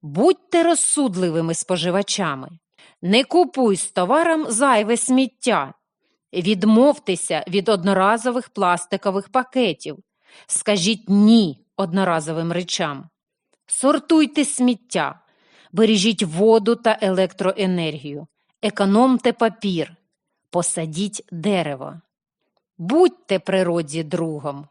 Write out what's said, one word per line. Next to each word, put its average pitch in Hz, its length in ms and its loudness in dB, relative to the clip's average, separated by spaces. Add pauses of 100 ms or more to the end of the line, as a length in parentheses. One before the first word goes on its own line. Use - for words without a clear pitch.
Будьте 254 600 0
розсудливими 180 880 0
споживачами. 170 960 -4 (520)
Не 208 220 2
купуй 262 520 2
з - 160 -8
товаром 311 580 0
зайве 233 480 2
сміття. 233 760 -2 (600)
Відмовтеся 208 1120 0
від 196 220 -2
одноразових 208 800 0
пластикових 190 800 -2
пакетів. 185 680 -4 (500)
Скажіть 202 600 -2
«ні» 202 580 4 (120)
одноразовим 165 760 -2
речам. 165 580 -6 (560)
Сортуйте 294 800 0
сміття. 190 760 -2 (500)
Бережіть 214 520 2
воду 214 520 2
та 220 260 0
електроенергію. 180 1300 -2 (340)
Економте 226 720 2
папір. 202 600 -2 (540)
Посадіть 175 840 -6
дерево. 156 680 -4 (760)
Будьте 202 640 0
природі 170 640 -2
другом. 151 680 -6